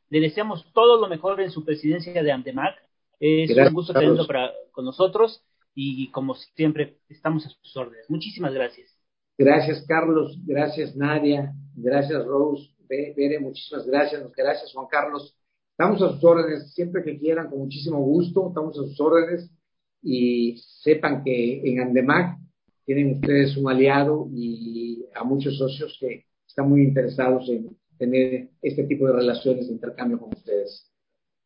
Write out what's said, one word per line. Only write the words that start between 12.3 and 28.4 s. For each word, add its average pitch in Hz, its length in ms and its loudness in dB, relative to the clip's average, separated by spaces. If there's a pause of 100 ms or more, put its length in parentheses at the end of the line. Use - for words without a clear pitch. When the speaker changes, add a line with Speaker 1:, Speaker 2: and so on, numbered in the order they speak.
Speaker 2:
Be-, 143 280 -6
Bere, 143 240 -2
muchísimas 135 460 -10
gracias. 143 380 0 (120)
Gracias, 135 380 -4
Juan 131 160 -14
Carlos. 143 460 -4 (360)
Estamos 185 300 0
a 156 120 2
sus 151 100 -2
órdenes 160 500 4
siempre 175 300 -6
que 147 160 -8
quieran, 160 300 -2
con 135 100 -8
muchísimo 143 420 -6
gusto. 175 460 0
Estamos 156 320 -8
a 135 40 -6
sus - 180 -8
órdenes 170 500 2 (500)
y 123 540 0 (260)
sepan 151 420 2
que 127 460 -2
en 123 120 0
andemac 131 580 0 (460)
tienen 139 300 0
ustedes 139 420 2
un 135 120 0
aliado 139 640 2
y 117 680 -8 (100)
a 113 120 -8
muchos 139 320 -2
socios 139 420 -6
que 120 240 -8 (240)
están 139 220 0
muy 143 140 6
interesados 127 640 2
en 113 260 -6 (220)
tener 127 540 0 (100)